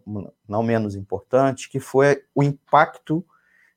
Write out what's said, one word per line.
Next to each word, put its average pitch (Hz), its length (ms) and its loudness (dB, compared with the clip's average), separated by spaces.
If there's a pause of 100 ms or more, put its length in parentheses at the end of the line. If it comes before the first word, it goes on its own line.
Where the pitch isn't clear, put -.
(460)
não 104 160 -2
menos 110 320 -2
importante, 127 720 -2
que 131 120 -6
foi 139 420 2 (120)
o 143 80 0
impacto, 151 840 0 (520)